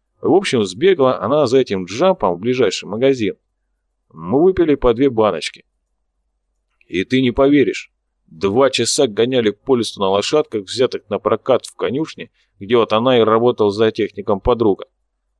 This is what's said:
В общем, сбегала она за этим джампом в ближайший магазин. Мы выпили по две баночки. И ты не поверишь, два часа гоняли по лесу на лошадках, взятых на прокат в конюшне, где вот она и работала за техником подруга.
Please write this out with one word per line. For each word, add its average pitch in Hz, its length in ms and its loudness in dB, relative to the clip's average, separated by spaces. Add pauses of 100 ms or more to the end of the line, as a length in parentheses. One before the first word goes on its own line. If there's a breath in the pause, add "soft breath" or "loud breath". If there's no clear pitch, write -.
(200)
В 113 120 0
общем, 156 320 2
сбегала 131 580 0
она 143 240 0
за 123 120 2
этим 98 260 -2
джампом 113 500 -2
в 85 60 -12
ближайший 113 480 -2
магазин. 117 480 -2 (760)
Мы 92 300 -2
выпили 180 320 2
по 131 180 0
две 131 180 0
баночки. 104 540 -4 (1200)
И 90 180 -4
ты 131 180 -2
не 127 80 0
поверишь, 135 640 2 (340)
два 98 440 0
часа 127 360 -2
гоняли 113 440 0
по 131 260 -2
лесу 113 240 -4
на 98 80 0
лошадках, 104 560 -2
взятых 110 440 -4
на 101 100 -4
прокат 110 480 -2
в - 100 -20
конюшне, 127 540 -8 (280)
где 98 180 -2
вот 113 160 2
она 120 260 2
и 113 40 4
работала 110 480 2
за 110 220 0
техником 101 480 -4
подруга. 113 460 0 (540)